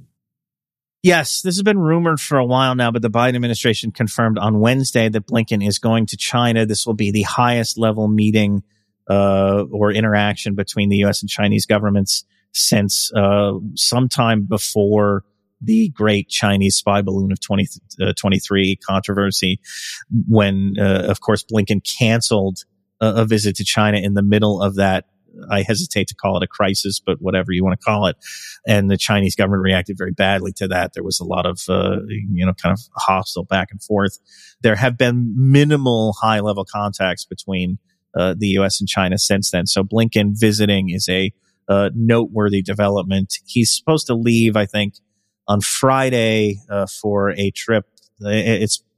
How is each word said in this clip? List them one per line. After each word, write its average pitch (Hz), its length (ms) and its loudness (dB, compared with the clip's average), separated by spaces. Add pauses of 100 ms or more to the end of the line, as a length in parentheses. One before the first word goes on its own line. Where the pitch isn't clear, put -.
(1040)
Yes, 170 400 2
this 185 120 -2
has 196 80 -4
been 208 160 2
rumored 165 400 2
for - 180 -2
a 127 80 2
while 127 300 2
now, 123 160 0
but 117 100 -2
the 113 100 0
Biden 123 260 2
administration 117 560 -2
confirmed 110 460 0
on 107 200 2
Wednesday 120 500 2
that 107 180 -2
Blinken 110 380 0
is 101 140 0
going 113 280 0
to - 100 -12
China. 117 500 0
This 107 180 -4
will 113 100 -2
be 101 180 -2
the 104 100 0
highest 120 560 0
level 110 300 0
meeting, 107 560 2 (440)
uh, 98 600 2
or 104 220 0
interaction 104 640 0
between 101 320 -2
the 101 80 2
U 101 120 2
S - 140 -2
and 104 60 -8
Chinese 104 360 0
governments 101 600 0 (280)
since, - 640 0
uh, 101 380 2 (240)
sometime 117 720 0
before 101 800 0 (360)
the 220 300 2
great 107 380 0
Chinese 98 460 2
spy 101 280 0
balloon 98 280 -2
of 95 80 -4
twenty, 98 300 -2 (320)
uh, - 180 -2
twenty-three 98 580 0
controversy, 98 840 -2 (640)
when, 98 540 2
uh, 95 260 2
of 98 140 -2
course, 107 240 -2
Blinken 104 380 0 (160)
canceled 107 680 0 (360)
a, 110 80 2
a 110 180 2
visit 104 300 0
to 104 80 -6
China 104 340 2
in 101 160 -2
the 101 80 2
middle 104 380 2
of 98 160 -2
that. 95 280 0 (460)
I 101 100 2
hesitate 104 480 -2
to - 60 -14
call 95 240 -2
it 92 40 -2
a 92 40 0
crisis, 98 520 -2
but 80 220 -4
whatever 92 320 -2
you 90 100 0
wanna 92 140 0
call 104 300 0
it. 85 100 -2 (500)
And 101 240 4
the 98 60 4
Chinese 98 400 0
government 98 260 2
reacted 95 360 0
very 92 140 -6
badly 95 400 0
to 95 160 -6
that. 90 260 -2
There 87 100 -8
was 90 160 -6
a 90 40 -8
lot 90 200 -4
of, 90 240 -6
uh, 95 300 0 (100)
you 101 380 -4
know, 92 80 0
kind 90 180 -2
of 104 80 -2 (160)
hostile 95 480 -2
back 95 260 -2
and 98 120 -16
forth. 101 360 -2 (440)
There 110 140 4
have 123 200 0
been 123 400 0
minimal 131 800 4
high-level 104 580 0
contacts 101 540 -4
between, 90 520 -6 (380)
uh, 90 180 0
the 104 140 -2
U 98 160 2
S 95 160 -2
and 98 80 -4
China 92 300 0
since 101 320 -2
then. 87 160 -2
So - 180 0
Blinken 107 480 0
visiting 104 560 0
is 92 180 -4
a, 95 280 -2 (340)
uh, 98 260 2
noteworthy 110 680 0
development. 98 720 -2 (100)
He's - 320 0
supposed 160 300 0
to 123 80 -2
leave, 113 420 2
I 104 80 2
think, 101 300 -4 (520)
on 104 140 0
Friday, 113 1000 0 (100)
uh, 101 160 -2
for 101 460 -2
a 98 180 -2
trip. 110 340 -2 (400)
I-, 104 80 -4
it's, 107 500 0 (160)